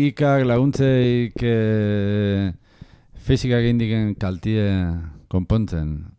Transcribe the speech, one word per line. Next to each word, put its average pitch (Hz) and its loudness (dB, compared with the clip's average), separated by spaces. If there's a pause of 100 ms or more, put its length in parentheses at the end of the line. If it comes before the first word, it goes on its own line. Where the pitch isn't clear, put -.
ikak, 139 2
laguntzeik, 123 2
eh, 104 0 (600)
fizika 127 0
gehindiken 113 0
kaltie 104 -2 (640)
konpontzen. 92 -2 (300)